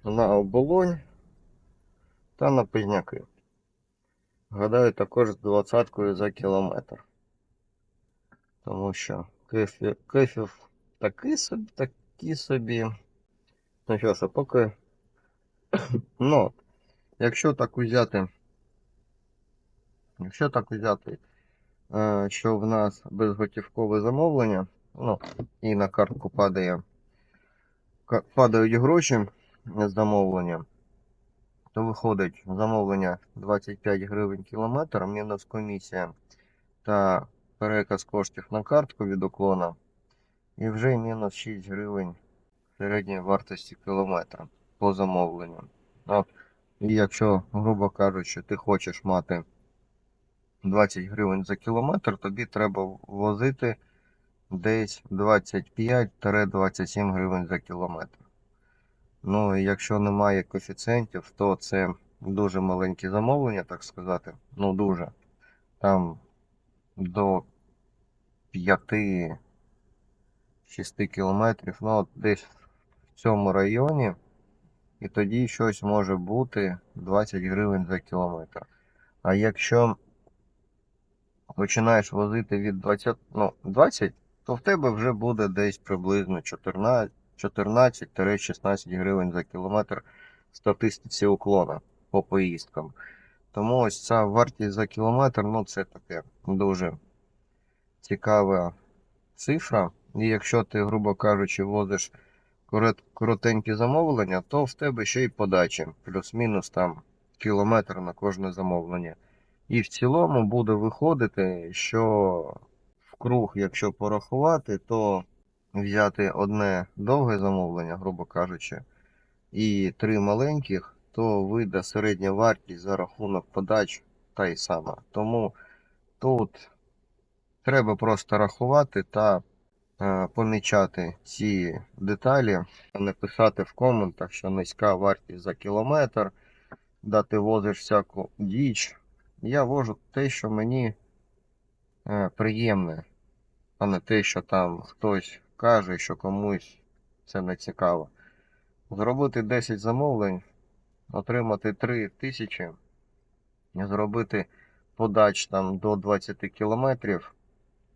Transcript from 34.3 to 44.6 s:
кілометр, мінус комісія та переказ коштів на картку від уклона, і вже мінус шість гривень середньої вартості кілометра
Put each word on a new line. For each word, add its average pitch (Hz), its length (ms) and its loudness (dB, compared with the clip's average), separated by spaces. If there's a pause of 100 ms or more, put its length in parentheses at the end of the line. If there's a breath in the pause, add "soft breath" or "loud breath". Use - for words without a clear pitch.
кілометр, 113 640 -4
мінус 104 400 -6
комісія 98 680 -8 (680 soft breath)
та 98 440 2 (320)
переказ 104 460 -2
коштів - 460 -6
на 107 120 -4
картку 143 420 0
від 98 180 -2
уклона, 95 520 0 (840)
і 110 120 -4
вже 113 280 0
мінус 113 380 -4
шість 101 340 -12
гривень 98 460 -6 (640)
середньої 101 420 -4
вартості 98 640 -4
кілометра 95 640 -2 (320)